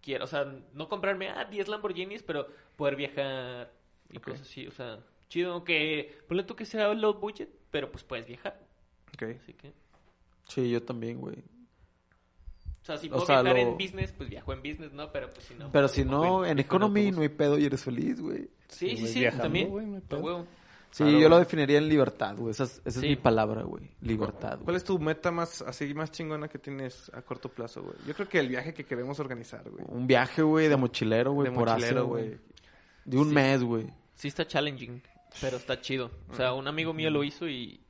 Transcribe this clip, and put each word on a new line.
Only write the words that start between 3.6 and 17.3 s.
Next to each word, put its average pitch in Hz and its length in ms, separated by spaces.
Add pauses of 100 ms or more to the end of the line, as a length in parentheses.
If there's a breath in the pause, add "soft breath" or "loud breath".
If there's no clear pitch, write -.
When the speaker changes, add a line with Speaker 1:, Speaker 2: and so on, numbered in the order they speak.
Speaker 1:
y - 80
Speaker 2:
Ok. - 80
Speaker 1:
cosas 131 160
así, 135 260
o 135 40
sea, 113 280 (300)
chido. 175 240
Aunque, 156 640 (100)
ponle 185 160
tú 202 120
que 226 100
sea 208 280
low 214 260
budget, - 300 (220)
pero 139 200
pues - 120
puedes 117 220
viajar. - 340 (540)
Speaker 2:
Ok. - 100 (180)
Speaker 1:
Así - 120
que - 200 (760)
Speaker 3:
Sí, 123 240
yo 117 100
también, 117 380
güey. - 240 (1400)
Speaker 1:
O - 60
sea, - 100
si - 100
Speaker 3:
O - 40
Speaker 1:
puedo 127 140
Speaker 3:
sea, 139 160
Speaker 1:
viajar 127 240
Speaker 3:
lo 120 60
Speaker 1:
en - 60
business, 190 360
pues - 160
viajo 123 240
en 131 80
business, 147 320
¿no? 151 180
Pero 131 180
pues - 160
si - 100
no, 135 160
Speaker 3:
Pero 143 160
Speaker 1:
pues, - 40
Speaker 3:
si 139 120
Speaker 1:
viajo 139 200
Speaker 3:
no, 185 220
en 160 100
Speaker 1:
viajo 139 120
Speaker 3:
economy 202 340
Speaker 1:
autobús. 196 160
Speaker 3:
no 156 60
hay 147 60
pedo 147 300